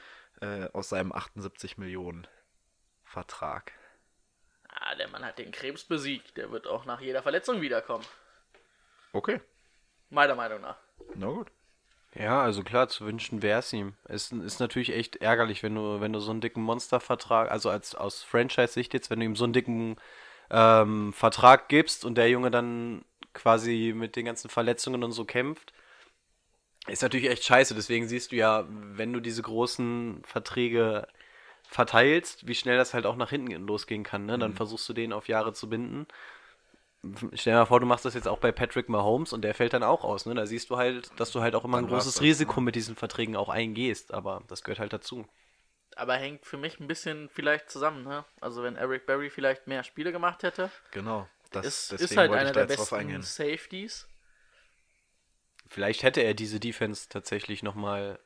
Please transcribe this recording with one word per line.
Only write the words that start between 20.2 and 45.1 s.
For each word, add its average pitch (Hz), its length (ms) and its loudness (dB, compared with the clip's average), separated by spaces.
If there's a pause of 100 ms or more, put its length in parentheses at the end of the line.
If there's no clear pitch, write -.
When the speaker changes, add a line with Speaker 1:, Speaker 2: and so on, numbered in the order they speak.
Speaker 3:
ähm, 107 640 8
Vertrag 123 560 10
gibst 156 360 4
und 120 100 -4
der 117 160 8
Junge 123 200 4
dann 120 540 -2 (300)
quasi 113 600 4
mit 113 200 -6
den 120 100 -4
ganzen 113 220 -8
Verletzungen 120 540 0
und 120 100 -4
so 113 120 -6
kämpft, 131 480 -4 (1120)
ist 101 160 -6
natürlich 131 260 0
echt 123 160 -2
scheiße. 127 300 8
Deswegen 117 340 -2
siehst 120 240 -6
du 123 40 -4
ja, 110 320 4
wenn 107 440 -8
du 123 80 -4
diese 117 220 -6
großen 120 840 -4
Verträge 113 840 0 (640)
verteilst, 127 760 4
wie 117 80 -4
schnell 123 240 2
das 127 160 2
halt 120 100 0
auch 113 120 0
nach 120 120 -2
hinten 117 380 -6
losgehen 107 360 -4
kann, 101 220 -6
ne? 113 140 -2
Dann 110 140 -2
Speaker 1:
Mhm. 95 40 -10
Speaker 3:
versuchst 110 320 -6
du 120 60 -8
den 113 180 -4
auf 104 160 -8
Jahre 110 240 0
zu 107 160 -12
binden. 120 380 -6 (1300)
Stell - 180 0
dir 117 80 8
mal 113 60 8
vor, 123 120 8
du 123 80 6
machst 120 200 2
das 120 80 -4
jetzt 120 120 -6
auch 101 120 -2
bei 120 120 2
Patrick 120 380 -2
Mahomes 113 460 2
und 113 80 -6
der 107 120 -2
fällt 120 200 2
dann 120 80 2
auch 120 200 2
aus, - 220 -4
ne? 117 100 -6
Da 110 120 -2
siehst 117 240 -8
du 123 80 -2
halt, 123 320 -2 (100)
dass - 100 -2
du 120 120 -2
halt 113 120 2
auch 110 100 2
immer 123 120 0
Speaker 1:
Dann 123 80 0
Speaker 3:
ein 117 60 -6
Speaker 1:
war's 123 140 2
Speaker 3:
großes 131 100 -2
Speaker 1:
das, - 80 0
Speaker 3:
Risiko 147 380 4
Speaker 1:
ne? 127 40 2
Speaker 3:
mit 117 100 0
diesen 113 220 -6
Verträgen 110 400 -4
auch 101 140 -2
eingehst, 113 640 -4
aber 98 340 -6
das - 160 -14
gehört 104 160 -6
halt 104 140 -6
dazu. 110 340 -12 (640)